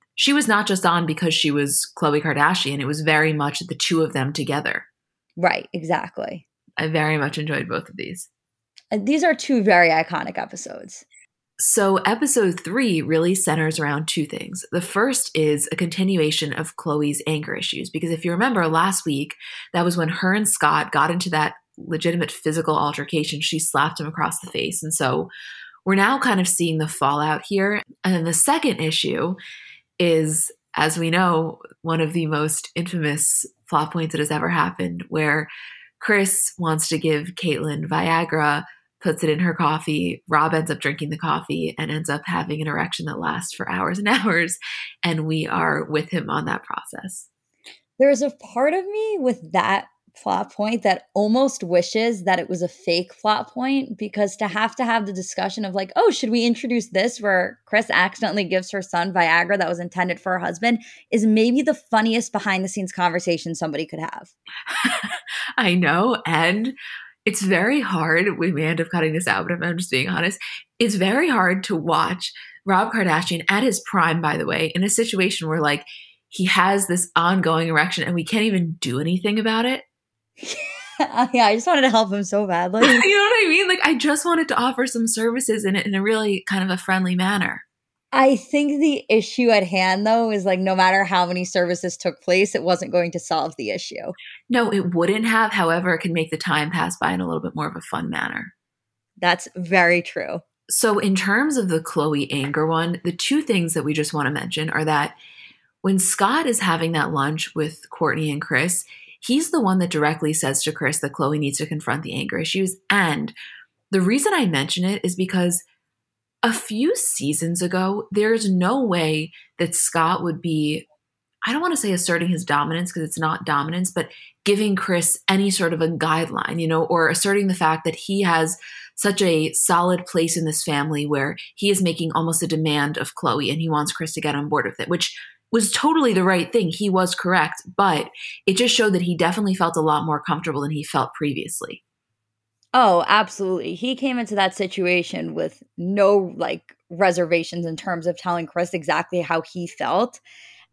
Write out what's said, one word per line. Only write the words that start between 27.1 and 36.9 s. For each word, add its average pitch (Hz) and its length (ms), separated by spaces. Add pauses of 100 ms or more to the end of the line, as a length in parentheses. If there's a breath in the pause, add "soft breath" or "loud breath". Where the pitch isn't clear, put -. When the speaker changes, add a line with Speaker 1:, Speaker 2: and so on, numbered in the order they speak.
Speaker 1:
here. 202 320 (240)
And 185 100
then 165 100
the 165 100
second 294 460
issue 160 540 (640 loud breath)
is, 160 520 (260)
as 156 220
we 165 100
know, 165 520 (200)
one 165 220
of 156 100
the 165 140
most 151 480
infamous 160 720 (200)
plot 156 280
points 160 180
that 156 60
has 147 120
ever 156 200
happened, 175 580
where 151 400 (540 loud breath)
Kris 196 560
wants 160 300
to 160 100